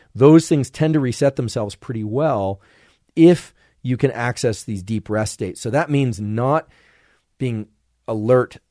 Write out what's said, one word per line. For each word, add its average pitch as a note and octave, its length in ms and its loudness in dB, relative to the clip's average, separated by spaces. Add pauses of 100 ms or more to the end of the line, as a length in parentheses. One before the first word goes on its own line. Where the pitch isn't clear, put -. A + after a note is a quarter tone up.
(140)
Those D#3 340 6
things C#3+ 220 0
tend D#3 240 -2
to D3+ 60 2
reset C3+ 380 -2
themselves A2 380 -6
pretty A2+ 280 -10
well G#2+ 580 -4 (540)
if E3 380 4 (280)
you B2 160 -4
can C3+ 140 0
access A#2+ 520 -4
these G2 200 -10
deep G#2+ 260 -6
rest G#2+ 240 -4
states. F#2 260 -10
So A2+ 120 -8
that D3+ 180 -2
means B2+ 320 -2
not A#2+ 480 -2 (720)
being A2+ 280 -6 (400)
alert A2+ 500 0 (140)